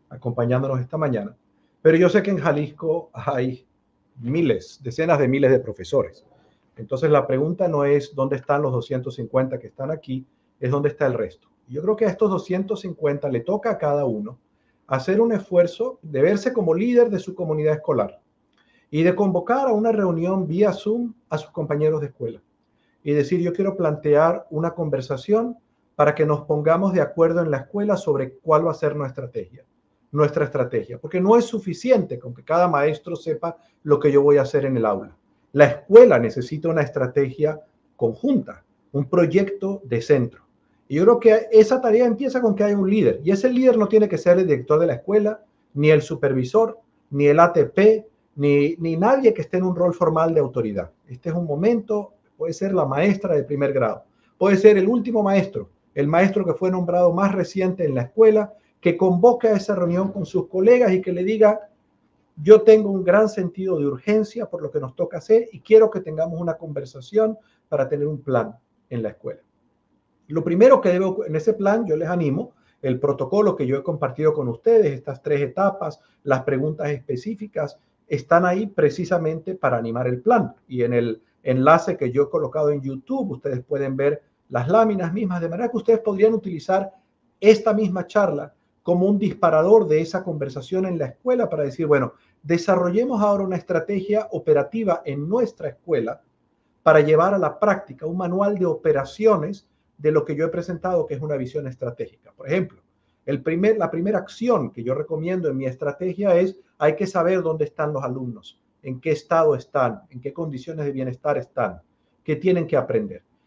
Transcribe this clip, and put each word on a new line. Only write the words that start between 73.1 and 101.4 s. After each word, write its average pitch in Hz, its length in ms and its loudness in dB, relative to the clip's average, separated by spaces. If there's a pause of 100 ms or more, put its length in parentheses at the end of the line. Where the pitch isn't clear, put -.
que 147 100 -4
yo 131 140 -2
he - 60 -8
compartido 151 500 -2
con 135 140 -4
ustedes, 202 440 2
estas 127 300 -12
tres 147 180 0
etapas, 185 600 -4 (240)
las 131 180 0
preguntas 147 480 -4
específicas, 147 880 -8 (300)
están 170 360 0
ahí 190 220 -2
precisamente 170 880 -2
para 127 220 -2
animar 117 320 -4
el 123 120 -4
plan. 220 320 2 (140)
Y 123 160 -4
en 117 120 -2
el 117 280 -2 (220)
enlace 147 520 2
que 127 140 -4
yo 139 140 0
he 139 40 -12
colocado 151 420 -2
en 143 120 -4
YouTube, 170 480 -8
ustedes 123 320 -8
pueden 139 340 -6
ver 143 240 0 (280)
las 123 200 -4
láminas 196 440 0
mismas, 185 280 -6
de 165 80 -6
manera 220 220 -6
que 240 60 -6
ustedes 226 240 0
podrían 214 340 0
utilizar 190 560 -4 (500)
esta 214 320 4
misma 190 360 -2
charla 156 440 -2 (300)
como 180 240 0
un 208 140 2
disparador 180 640 4
de 151 140 2
esa 180 240 -6
conversación 151 640 -6
en 175 120 -6
la 135 80 -4
escuela 247 420 -2
para 156 140 -4
decir, 143 240 -4
"Bueno, 139 280 2 (280)
desarrollemos 180 800 0
ahora 202 220 2
una 185 120 -4
estrategia 202 760 -2
operativa 180 720 0
en 143 240 -8
nuestra 208 400 -4
escuela 131 520 -6 (640)
para 156 180 6
llevar 156 320 4
a 196 60 0
la 156 220 -2
práctica 185 460 -2
un 175 100 -6
manual 190 420 -2
de 180 80 0
operaciones 160 1040 0 (300)
de 151 140 0
lo 147 140 2
que 147 100 -6
yo 156 80 -2
he 165 40 -2
presentado, 175 580 -4
que 147 80 -8
es 131 80 -10
una 151 140 -6
visión 135 300 -8